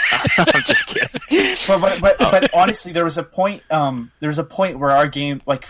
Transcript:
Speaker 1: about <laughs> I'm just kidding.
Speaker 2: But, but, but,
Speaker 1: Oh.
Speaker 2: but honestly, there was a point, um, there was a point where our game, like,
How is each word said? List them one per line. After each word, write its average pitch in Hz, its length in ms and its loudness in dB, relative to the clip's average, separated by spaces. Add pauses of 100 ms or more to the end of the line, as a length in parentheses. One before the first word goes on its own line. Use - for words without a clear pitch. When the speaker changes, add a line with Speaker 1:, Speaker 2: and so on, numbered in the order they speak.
(440)
Speaker 1:
about - 120 2
<laughs> - 0 -
I'm - 80 0
just - 220 0
kidding. 370 680 -2 (120)
Speaker 2:
But, 190 140 2
but, 185 200 0
but, 190 180 4
Speaker 1:
Oh. - 120 2
Speaker 2:
but 185 220 4
honestly, 180 380 2
there 170 140 0
was 156 120 -4
a 165 60 -2
point, 196 480 -4
um, 131 480 -2
there 151 80 -4
was 151 100 -2
a 160 60 -2
point 175 340 -4
where 139 140 0
our 147 160 4
game, 143 400 -6
like, 135 220 -4